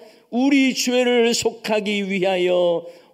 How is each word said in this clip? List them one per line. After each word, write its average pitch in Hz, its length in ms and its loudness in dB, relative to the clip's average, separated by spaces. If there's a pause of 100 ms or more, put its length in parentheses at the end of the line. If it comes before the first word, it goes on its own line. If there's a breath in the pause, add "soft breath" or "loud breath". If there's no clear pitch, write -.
(300 loud breath)
우리 269 440 2
죄를 247 600 2
속하기 208 760 -4
위하여 180 760 0 (280 loud breath)